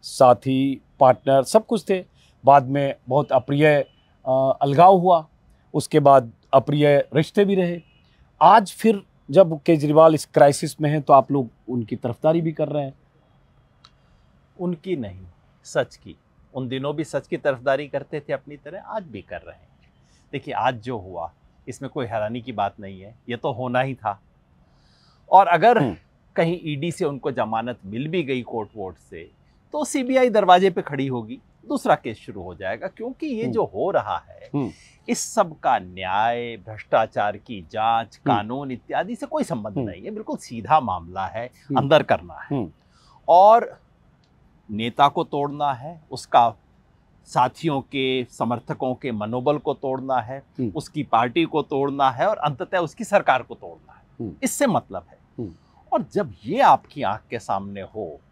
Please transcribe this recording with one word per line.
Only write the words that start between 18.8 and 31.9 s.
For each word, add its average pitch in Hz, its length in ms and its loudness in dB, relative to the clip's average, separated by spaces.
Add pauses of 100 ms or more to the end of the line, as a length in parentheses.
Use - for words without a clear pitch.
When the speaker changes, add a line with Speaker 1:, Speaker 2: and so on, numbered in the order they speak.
Speaker 2:
भी 107 200 -16
कर - 140 -16
रहे 82 200 -18
हैं। - 160 -20 (600)
देखिए, 139 220 -10
आज 120 200 -2
जो 113 240 -10
हुआ 90 340 -12 (360)
इसमें 127 220 -12
कोई 131 160 -6
हैरानी 117 340 -6
की 123 120 -14
बात 101 280 -4
नहीं 98 200 -16
है, 98 140 -20 (140)
ये 120 80 -6
तो 139 160 -6
होना 123 280 -4
ही 135 140 -4
था। 107 260 -8 (1120)
और 190 140 8
अगर 175 320 4
Speaker 1:
हम्म। 120 180 -2 (400)
Speaker 2:
कहीं 170 280 -2
ईडी 151 280 -6
से 185 120 -6
उनको 143 260 -6
जमानत 113 560 -6
मिल 120 220 -8
भी 175 140 -4
गई 127 200 -6
कोर्ट 110 340 -10
वोर्ट 95 220 -12
से, 85 320 -20 (420)
तो 294 120 -4
सीबीआई 254 460 0
दरवाजे 190 400 6
पे 190 120 -6
खड़ी 139 240 -6
होगी, 120 320 -8 (300)
दूसरा 247 260 0